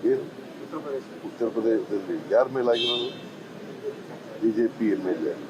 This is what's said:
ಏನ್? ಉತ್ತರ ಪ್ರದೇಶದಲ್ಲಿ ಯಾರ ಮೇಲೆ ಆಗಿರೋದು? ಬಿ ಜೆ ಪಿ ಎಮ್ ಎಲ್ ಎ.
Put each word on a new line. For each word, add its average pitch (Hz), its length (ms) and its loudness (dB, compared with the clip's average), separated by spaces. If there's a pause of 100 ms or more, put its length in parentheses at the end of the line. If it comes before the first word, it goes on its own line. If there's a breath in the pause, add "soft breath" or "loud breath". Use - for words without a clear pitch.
(120)
ಏನ್? 135 120 4 (1040)
ಉತ್ತರ 117 280 0
ಪ್ರದೇಶದಲ್ಲಿ 98 760 2
ಯಾರ 127 220 8
ಮೇಲೆ 123 180 4
ಆಗಿರೋದು? 120 360 2 (1300)
ಬಿ 113 100 6
ಜೆ 113 140 4 (120)
ಪಿ 113 80 2 (100)
ಎಮ್ 95 180 -2
ಎಲ್ 78 140 0
ಎ. 71 80 0 (140)